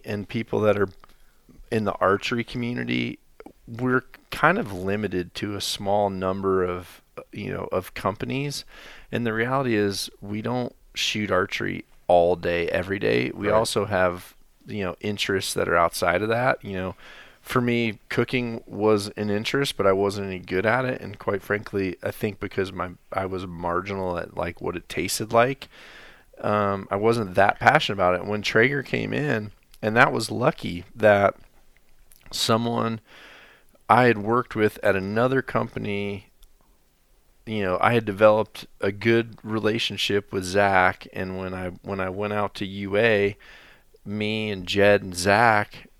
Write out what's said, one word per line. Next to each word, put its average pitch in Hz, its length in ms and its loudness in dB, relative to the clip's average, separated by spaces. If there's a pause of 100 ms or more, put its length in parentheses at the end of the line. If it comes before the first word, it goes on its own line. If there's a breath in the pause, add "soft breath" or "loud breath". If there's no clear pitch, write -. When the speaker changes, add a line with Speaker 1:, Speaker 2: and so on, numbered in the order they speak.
Speaker 1:
and 104 240 -8
people 110 320 -4
that 104 160 4
are 98 120 0 (840)
in 110 140 0
the 101 80 0
archery 101 500 0
community, 123 720 -4 (500)
we're 123 360 0 (260)
kind 170 280 2
of 143 140 -6
limited 92 640 -4
to 104 200 -6
a 98 60 -8
small 101 480 0
number 95 540 0
of, 90 380 -6 (300)
you 101 200 -8
know, 92 200 -6
of 92 220 -6
companies. 123 680 -6 (480 loud breath)
And 117 140 -2
the 113 80 -2
reality 123 420 0
is 101 340 0 (120)
we 104 200 -8
don't 123 340 -6 (180)
shoot 107 380 -2
archery 95 520 -2 (240)
all 87 280 6
day, 85 340 -2
every 92 300 -2
day. 117 340 2
We 98 140 -4
Speaker 2:
Right. 104 80 2
Speaker 1:
also 110 300 2
have, 92 500 0 (320)
you 104 160 -6
know, 90 180 -4
interests 101 540 -2
that 92 120 -2
are 85 80 2
outside 87 460 2
of 107 80 -2
that. 123 340 0
You 101 100 -8
know, 92 220 -6 (460 soft breath)
for - 180 -2
me, 120 380 0 (120)
cooking 120 580 -2
was 104 500 2
an 104 140 -4
interest, 123 460 -2
but 98 100 2
I 98 60 6
wasn't 98 340 0
any 92 120 -8
good 92 280 -2
at 127 180 2
it. 127 160 -6
And 101 160 -14
quite 101 240 -4
frankly, 98 600 -2
I 101 80 -4
think 104 280 -6
because 95 320 -4
my, 90 200 -6 (200)
I 95 140 -4
was 92 220 -6
marginal 90 720 -4
at, - 180 -10
like, 87 240 -6
what 90 140 -4
it 85 120 -10
tasted 104 460 -6
like, 123 340 2 (760 soft breath)
um, 101 500 0
I 98 40 0
wasn't 107 400 0
that 98 240 4
passionate 120 360 4
about 90 200 4
it. 90 100 -6
When 104 160 -4
Traeger 131 420 2
came 110 300 -4
in, 117 380 -2 (300)
and 107 140 -2
that 135 160 8
was 117 200 -4
lucky 110 520 -2 (120)
that 101 400 6 (960)
someone 117 680 0 (920 soft breath)
I 120 160 8
had 117 140 6
worked 113 360 -2
with 107 280 2
at 98 120 4
another 113 460 2
company, 104 840 -4 (1160)
you 110 160 -4
know, 92 200 0
I 113 120 4
had 113 120 2
developed 107 600 4 (140)
a 101 120 0
good 113 520 0
relationship 107 880 -2
with 98 120 -4
Zach, 92 680 2
and 95 240 -8
when 92 160 -8
I, 92 180 -8 (100)
when 98 180 -6
I 92 100 -4
went 104 240 -6
out 104 220 -2
to 104 100 -6
U 98 320 -6
A, 104 400 4 (680 soft breath)
me 107 440 -4
and 95 160 -8
Jed 101 360 4
and 95 140 -10
Zach, 104 720 2 (120)